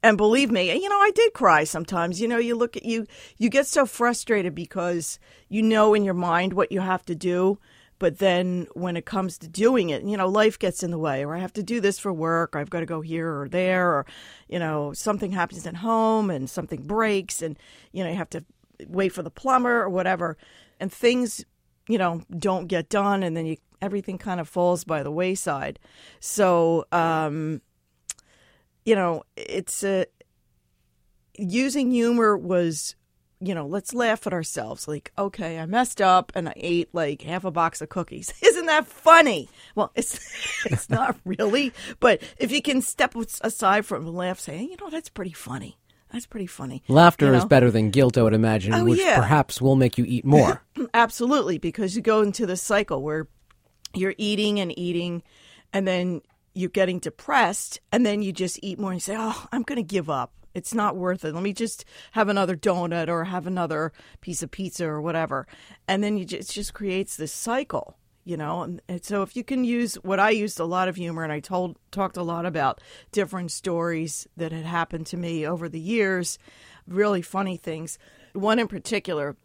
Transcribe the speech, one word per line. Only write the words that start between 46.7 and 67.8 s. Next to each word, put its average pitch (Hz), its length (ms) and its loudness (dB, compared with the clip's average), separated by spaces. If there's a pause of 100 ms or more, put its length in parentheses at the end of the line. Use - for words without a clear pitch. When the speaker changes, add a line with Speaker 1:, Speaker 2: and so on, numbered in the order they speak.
Speaker 2:
Laughter 156 380 8
Speaker 1:
You 135 80 8
Speaker 2:
is 123 80 6
Speaker 1:
know? 117 60 -2
Speaker 2:
better 123 220 8
than 107 200 2
guilt, 127 260 4
I 127 60 4
would 110 100 6
imagine, 110 400 2
Speaker 1:
Oh, - 140 2
Speaker 2:
which - 140 6
Speaker 1:
yeah. 349 160 4
Speaker 2:
perhaps 131 440 2
will 135 160 6
make 127 220 4
you 120 100 2
eat 123 160 -2
more. 139 380 6 (140)
Speaker 1:
<clears throat> 262 180 -6
Absolutely, 233 640 2
because 185 360 -4
you 233 60 -2
go 220 220 4
into 208 240 0
the 180 100 -2
cycle 196 460 0
where 151 260 -4 (680)
you're 185 220 -2
eating 208 420 0
and 180 200 -4
eating, 175 440 -4 (520)
and 196 120 0
then 180 360 -2 (320)
you're 180 160 -4
getting 185 280 0
depressed, - 800 -2 (140)
and 240 120 4
then 208 160 0
you 196 120 -4
just 180 300 -4
eat 196 180 -8
more 190 100 -4
and 180 60 -4
you 170 40 -6
say, 190 160 -6
"Oh, 220 360 -6
I'm 247 100 -2
gonna 247 220 -4
give 165 260 -4
up. 127 220 -4 (220)
It's 185 200 -10
not 208 220 0
worth 180 280 -4
it. 156 100 -4
Let 170 80 -6
me 202 100 -2
just 220 320 -6 (280)
have 214 160 2
another 190 280 0
donut 170 520 0
or 170 160 -2
have 180 220 -6
another 165 460 -2 (300)
piece 170 200 -8
of 160 80 -10
pizza 180 360 -6
or 151 140 -4
whatever." 160 460 -4 (400)
And 196 160 0
then 208 140 0
you 185 80 -4
ju-, - 140 -10
it - 100 -12
just - 260 -10
creates 190 420 -6
this 156 160 -8
cycle, - 640 -6 (280)